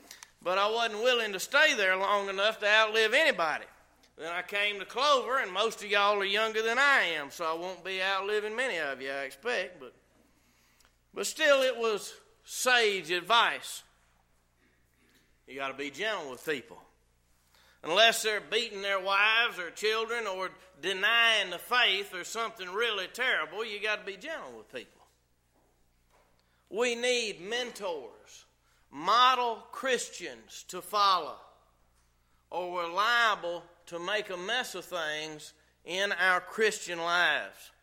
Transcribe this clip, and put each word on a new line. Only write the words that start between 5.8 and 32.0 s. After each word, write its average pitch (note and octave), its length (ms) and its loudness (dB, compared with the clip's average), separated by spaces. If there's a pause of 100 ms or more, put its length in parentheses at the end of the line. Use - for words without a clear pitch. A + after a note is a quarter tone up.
of G3+ 80 -8
y'all G3+ 260 4
are G3 80 0
younger A3 380 0
than A3+ 160 0
I C#4 220 6 (160)
am, C#3+ 160 -6
so F3 120 -6
I D#3+ 100 0
won't E3+ 300 -8
be F#3+ 160 -4
outliving G3+ 540 -2
many A#3 240 -2
of C3+ 240 -4
you, C3+ 80 -6
I C#3 120 -6
expect. F3+ 580 -6
But, B2+ 140 -18 (1160)
but G3+ 140 -4
still, C#4+ 360 4
it B3+ 140 0
was A3+ 380 -4 (300)
sage G#3 680 2
advice. F3+ 720 2 (1600)
You B2+ 80 -18
gotta C3+ 180 -4
be C#3 180 -8
gentle F3 400 -4
with B2 140 -14
people. C#3 320 -6 (1040)
Unless G#3+ 400 6
they're G#3+ 160 -2
beating G3+ 440 -4
their G3 180 0
wives G3+ 580 2
or E3+ 120 -6
children A3 560 -2
or F#3 240 -6 (320)
denying G#3 680 2
the F3+ 100 -8
faith G3+ 540 2
or F3+ 100 -6
something G#3 460 -8
really G3+ 380 -2
terrible, G3 580 -4
you G#3 160 -8
gotta G#3 240 -2
be G3 140 -10
gentle A#3 400 -10
with G#2+ 120 -20
people. - 360 -14 (1600)
We A#3+ 280 0
need A#3 440 0
mentors, G3 1040 -8 (460)
model A#3 800 2
Christians F3 960 -6
to F3+ 140 -12
follow, F#3+ 540 0 (1120)